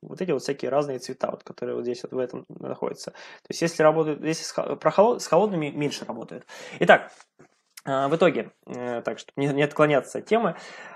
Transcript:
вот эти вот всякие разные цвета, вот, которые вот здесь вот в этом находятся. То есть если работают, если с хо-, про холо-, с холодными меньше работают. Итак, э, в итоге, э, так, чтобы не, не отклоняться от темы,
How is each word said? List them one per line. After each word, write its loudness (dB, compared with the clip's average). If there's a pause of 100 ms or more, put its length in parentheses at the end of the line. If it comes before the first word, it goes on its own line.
вот -12
эти -2
вот 0
всякие -4
разные 0
цвета, -6
вот, -10
которые -8
вот -4
здесь -6
вот -12
в -4
этом -6
находятся. -8
То -16
есть -8
если 2
работают, 4
если -2
с -10
хо-, -4
про 0
холо-, 6
с -10
холодными 2
меньше -4
работают. -10 (360)
Итак, 6 (760)
э, 0
в 2
итоге, 2 (160)
э, -6
так, -6
чтобы -20
не, 0
не 4
отклоняться 2
от -10
темы, 2 (400)